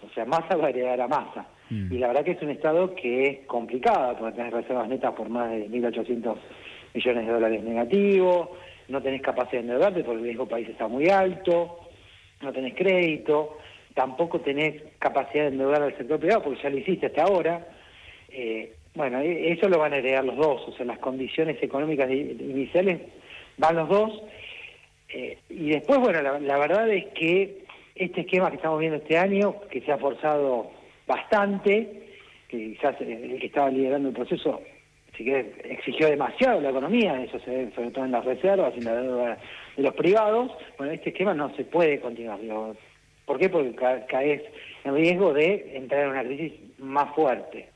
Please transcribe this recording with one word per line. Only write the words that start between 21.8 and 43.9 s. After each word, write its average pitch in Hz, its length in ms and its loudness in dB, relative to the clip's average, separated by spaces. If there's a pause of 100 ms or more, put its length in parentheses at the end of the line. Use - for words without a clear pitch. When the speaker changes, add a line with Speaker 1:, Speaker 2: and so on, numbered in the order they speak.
Speaker 1:
di-, 139 320 -2
iniciales 139 580 0 (580)
van 160 200 4
los 160 120 0
dos. 214 320 2 (880)
Eh, - 280 -10 (120)
y 156 200 -4
después, 156 300 4
bueno, 190 220 4
la, 139 180 0
la 139 180 0
verdad 180 320 4
es 190 240 0
que 180 500 0 (320)
este 180 260 -4
esquema 180 280 2
que - 80 -8
estamos 160 220 0
viendo 156 180 0
este 160 200 2
año, 196 520 2
que 131 120 -6
se - 100 -2
ha 139 60 2
forzado 139 720 0 (360)
bastante, 202 1000 2 (400)
que 110 240 -8
quizás 139 260 -2
el, - 120 -6
el 123 280 -8
que 135 80 -8
estaba 143 220 2
liderando 135 400 0
el 117 60 -6
proceso, 131 460 -4 (540)
si 113 80 -12
querés, 127 220 0 (180)
exigió 139 460 0
demasiado 147 500 2
la 139 120 0
economía, 147 520 2
eso 113 160 -10
se - 120 -12
ve 127 220 -4
sobre 120 180 -6
todo 131 120 -4
en 131 80 -2
las 117 140 0
reservas 156 500 2
y 120 40 -8
en 117 60 -6
la 113 100 0
deuda 120 420 -2 (400)
de 139 60 2
los 131 100 2
privados. 214 580 4 (260)
Bueno, 143 140 -4
este 165 200 -6
esquema 190 220 0
no 147 220 -4
se 135 80 -6
puede 151 380 2
continuar, 113 400 -8
digo, 110 340 -6 (500)
¿por 127 140 -2
qué? 185 80 4
Porque 127 280 2
ca-, 127 320 0